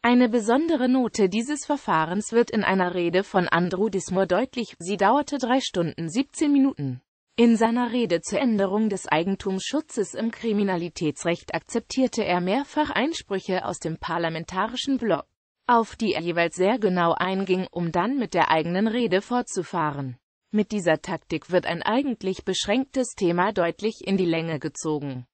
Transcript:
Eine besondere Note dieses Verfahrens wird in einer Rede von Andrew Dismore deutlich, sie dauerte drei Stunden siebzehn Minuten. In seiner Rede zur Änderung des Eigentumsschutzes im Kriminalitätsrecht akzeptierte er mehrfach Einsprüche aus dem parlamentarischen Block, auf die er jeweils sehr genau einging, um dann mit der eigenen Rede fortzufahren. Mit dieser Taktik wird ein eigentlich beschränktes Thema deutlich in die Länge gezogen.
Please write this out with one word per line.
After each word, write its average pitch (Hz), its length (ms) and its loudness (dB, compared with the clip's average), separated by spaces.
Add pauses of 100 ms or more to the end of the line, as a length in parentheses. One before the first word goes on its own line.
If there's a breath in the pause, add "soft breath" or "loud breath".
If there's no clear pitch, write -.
Eine 247 280 6
besondere 247 600 2
Note 247 400 2
dieses 233 380 -4
Verfahrens 185 640 -2
wird 233 220 2
in 214 100 2
einer 180 320 2
Rede 175 300 2
von 180 240 0
Andrew 180 400 0
Dismore 185 400 -2
deutlich, 214 500 -2
sie 185 180 -4
dauerte 269 420 2
drei 247 220 2
Stunden 170 480 -4
siebzehn 277 440 0
Minuten. 147 480 2 (340)
In 233 220 6
seiner 233 340 2
Rede 220 300 0
zur - 180 -4
Änderung 214 520 2
des 190 180 -6
Eigentumsschutzes 190 1040 -2
im 226 160 -4
Kriminalitätsrecht 175 1200 -2
akzeptierte 233 720 -2
er 180 160 0
mehrfach 277 500 -2
Einsprüche 196 760 -2
aus - 160 -6
dem 160 180 -4
parlamentarischen 185 1000 -4
Block, 190 280 -2 (400)
auf 233 300 2
die 220 160 -2
er 160 100 -2
jeweils 170 320 0
sehr 196 240 2
genau 180 360 2
einging, 190 560 0
um 170 200 -4
dann 208 280 0
mit 214 160 -4
der 170 160 4
eigenen 170 360 2
Rede 220 340 2
fortzufahren. 156 960 -4 (360)
Mit 208 180 2
dieser 170 320 2
Taktik 165 480 -8
wird 180 160 2
ein 170 160 -4
eigentlich 226 600 -2
beschränktes 240 720 -2
Thema 175 360 0
deutlich 202 540 -4
in 190 100 0
die 185 80 2
Länge 165 360 -2
gezogen. 147 720 -6